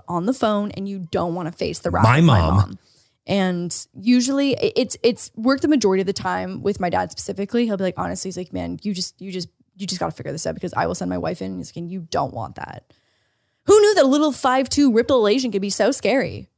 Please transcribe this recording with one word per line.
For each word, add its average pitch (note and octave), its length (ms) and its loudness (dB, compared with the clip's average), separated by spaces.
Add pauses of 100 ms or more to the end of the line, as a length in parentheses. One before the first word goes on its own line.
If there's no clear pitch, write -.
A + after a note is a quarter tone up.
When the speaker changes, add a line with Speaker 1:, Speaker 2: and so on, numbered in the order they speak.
Speaker 1:
on F3 180 -2
the B3 80 0
phone, G#3 380 0
and G3 160 -8
you G3 120 -8 (120)
don't F3 240 -2
wanna F3 160 -6
face E3+ 280 -4
the F3 120 -4
wrath D#3+ 140 2
Speaker 2:
My B2+ 140 6
Speaker 1:
of E3 40 6
my C3 160 6
Speaker 2:
mom. D#2+ 160 2
Speaker 1:
mom." G2 240 0 (480)
And F3+ 480 -2 (240)
usually B3 580 2
i-, - 200 0
it's, - 260 0
it's - 320 0
worked C4 260 0
the E4 60 2
majority A3 340 4
of F3+ 60 -2
the G3 60 -2
time F#3 480 -4
with G3+ 180 -2
my F3+ 100 0
dad F3+ 220 -2
specifically. G3+ 540 -2
He'll G#3+ 120 -2
be F#3+ 60 -2
like, F3+ 140 -2
"Honestly," F3+ 320 -6
he's F3+ 80 -10
like, F3 160 -10
"Man, F3 280 -6
you G#3 120 -4
just, F#3 280 -6
you G3 100 -14
just, F3 180 -10 (260)
you F#3+ 120 -10
just F3+ 120 -6
gotta E3 120 -2
figure - 200 -10
this D#3+ 140 -6
out E3 80 -4
because E3+ 200 -8
I - 120 0
will F3 100 -2
send F3+ 140 -4
my - 80 -4
wife F3 240 -6
in." F#3+ 160 -10
He's F3 140 -12
like, - 60 -16
"And E3+ 140 -10
you F#3+ 180 -10
don't C#3+ 240 -4
want G2 220 -10
that." - 380 -16 (720)
Who G#4 140 8
knew G#4 160 6
that E4 80 6
a C#4 40 6
little D4 260 4
five C4 340 0
two C#4+ 240 4
Ripple A3 360 4
Asian B3 240 2
could G3 100 -2
be G3+ 80 -4
so G#3 220 2
scary? G3+ 680 -2